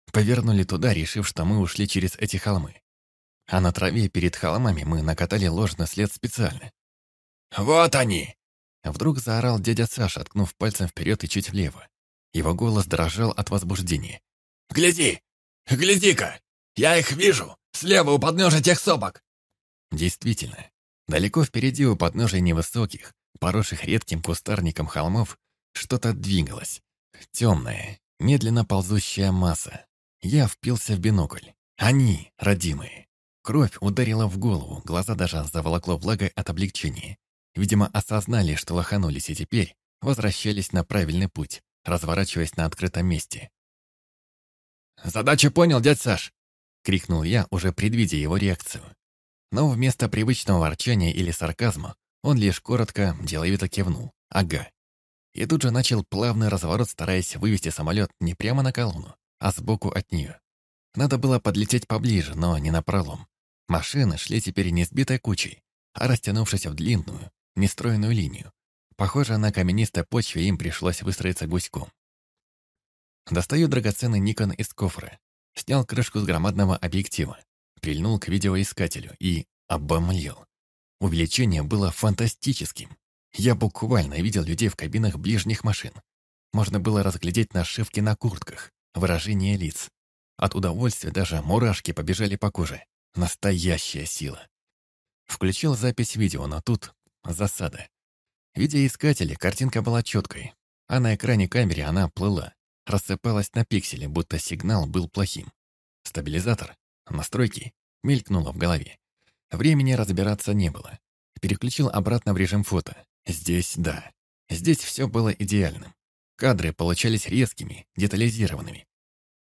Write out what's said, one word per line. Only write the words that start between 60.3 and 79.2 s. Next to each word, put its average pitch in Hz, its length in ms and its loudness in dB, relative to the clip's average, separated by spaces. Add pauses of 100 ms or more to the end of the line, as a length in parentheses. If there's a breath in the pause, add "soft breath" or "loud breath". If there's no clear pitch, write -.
Надо 135 240 0
было 127 220 2
подлететь 107 480 0
поближе, 104 480 0
но 82 220 2
не 76 120 -2
напролом. 80 580 -2 (400)
Машины 90 500 0
шли - 240 -2
теперь 95 280 -2
не 87 140 4
сбитой 131 360 0
кучей, - 440 -4 (300)
а - 140 0
растянувшись 107 580 0
в 78 80 -4
длинную, 85 580 -2 (240)
нестройную 113 580 0
линию. - 380 -2 (460)
Похоже, 113 400 2
на 107 140 2
каменистой 92 520 2
почве 95 440 0
им 92 100 2
пришлось 87 440 -4
выстроиться 92 460 -2
гуськом. - 420 -4 (1400)
Достаю 143 380 2
драгоценный 113 520 0
Nikon 101 360 0
из - 180 -6
кофра, - 440 -6 (380)
снял 135 300 0
крышку 110 340 -2
с 104 60 0
громадного 92 500 2
объектива, - 640 -4 (400)
прильнул 85 400 0
к - 80 -8
видеоискателю 95 920 -2
и 85 260 -2 (220)